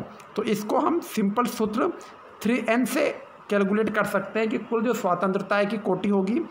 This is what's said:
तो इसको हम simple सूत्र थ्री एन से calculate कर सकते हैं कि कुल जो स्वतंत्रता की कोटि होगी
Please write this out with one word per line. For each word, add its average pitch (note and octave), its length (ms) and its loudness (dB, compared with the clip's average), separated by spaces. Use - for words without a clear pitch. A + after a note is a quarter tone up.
तो G#3+ 100 -2
इसको G#3+ 340 0
हम E4 220 2
simple G#3 460 0
सूत्र A3 440 0
थ्री A3+ 280 0
एन A#3+ 160 4
से C#4+ 240 0
calculate G3+ 460 2
कर G#3 100 2
सकते G3 340 -2
हैं A3+ 100 2
कि B3 100 -2
कुल A3+ 240 -2
जो A#3+ 100 2
स्वतंत्रता F#3+ 720 2
की G#3 160 -2
कोटि F#3+ 300 0
होगी G3+ 420 2